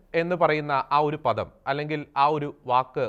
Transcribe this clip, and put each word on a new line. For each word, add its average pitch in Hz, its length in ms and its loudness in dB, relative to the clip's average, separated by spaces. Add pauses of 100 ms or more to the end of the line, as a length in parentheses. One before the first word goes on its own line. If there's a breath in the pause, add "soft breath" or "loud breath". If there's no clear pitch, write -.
(200)
എന്ന് 175 220 0
പറയുന്ന 151 320 2 (160)
ആ 143 160 4
ഒരു 151 180 -4
പദം 107 240 0 (220)
അല്ലെങ്കിൽ 147 300 -4 (160)
ആ 139 120 4
ഒരു 147 200 -2 (180)
വാക്ക് 127 420 0